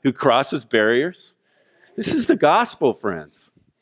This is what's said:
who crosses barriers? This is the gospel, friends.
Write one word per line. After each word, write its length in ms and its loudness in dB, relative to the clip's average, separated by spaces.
who 80 -2
crosses 540 0
barriers? 720 -2
This 180 -4
is 140 -2
the 80 2
gospel, 580 0
friends. 560 -12